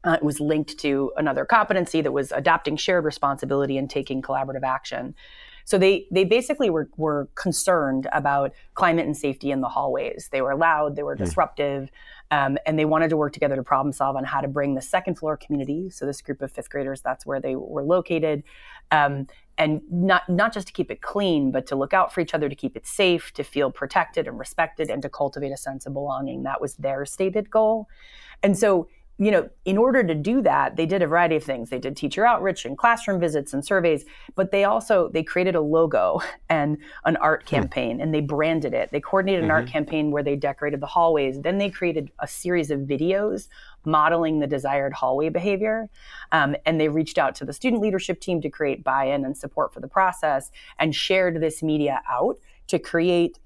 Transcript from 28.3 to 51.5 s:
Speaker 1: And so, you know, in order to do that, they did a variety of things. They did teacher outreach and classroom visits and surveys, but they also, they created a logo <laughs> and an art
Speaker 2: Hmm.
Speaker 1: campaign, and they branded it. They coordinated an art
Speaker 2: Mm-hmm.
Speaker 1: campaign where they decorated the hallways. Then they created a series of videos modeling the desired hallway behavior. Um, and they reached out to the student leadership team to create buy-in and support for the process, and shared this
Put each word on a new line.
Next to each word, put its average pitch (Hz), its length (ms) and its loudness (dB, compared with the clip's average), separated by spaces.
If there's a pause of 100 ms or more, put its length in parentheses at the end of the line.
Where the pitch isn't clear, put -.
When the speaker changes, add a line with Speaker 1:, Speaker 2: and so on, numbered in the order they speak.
Speaker 1:
And 202 160 2
so, 190 320 2 (300)
you 202 100 4
know, 190 180 2 (160)
in 190 140 0
order 247 260 4
to 165 120 0
do 214 260 0
that, 143 340 2
they 165 120 0
did 185 160 2
a 160 40 0
variety 165 280 4
of 156 80 0
things. 120 260 -6
They 127 80 -6
did 131 180 -6
teacher 147 300 0
outreach 190 400 2
and 180 100 -8
classroom 226 440 2
visits 151 340 -2
and 139 100 -2
surveys, 170 420 2 (280)
but 190 160 0
they 196 140 4
also, 208 460 4
they 160 120 -2
created 180 320 0
a 165 80 2
logo 151 580 4 (140)
<laughs> - 160 -20
and 151 300 2 (260)
an 160 120 2
art - 260 2
Speaker 2:
Hmm. - 120 -2
Speaker 1:
campaign, 127 460 -2
and 156 100 -2
they 151 100 2
branded 151 520 0
it. - 180 -2
They 147 80 -2
coordinated 190 440 0
an 156 80 2
art 156 140 2
Speaker 2:
Mm-hmm. 123 60 -12
Speaker 1:
campaign 151 400 -2
where 147 120 0
they 143 120 0
decorated 143 460 -4
the 143 60 -8
hallways. 147 520 2
Then 180 200 -2
they 202 100 0
created 160 400 -4 (100)
a - 80 -6
series 175 440 -2
of 143 100 -2
videos 185 680 -2 (360)
modeling 156 540 4
the 147 80 0
desired 139 460 0
hallway 135 360 0
behavior. 208 600 -2 (420)
Um, 143 240 2 (100)
and 160 160 2
they 156 80 4
reached 156 300 -2
out - 160 2
to 143 100 -10
the 147 80 -10
student 233 300 0
leadership 185 360 -2
team 175 220 -2
to 151 80 -4
create 139 340 -4
buy-in 135 420 0
and 131 120 -6
support - 380 -4
for 131 40 -16
the 131 80 -12
process, 156 600 0 (300)
and 151 160 2
shared 180 440 2
this 156 220 -2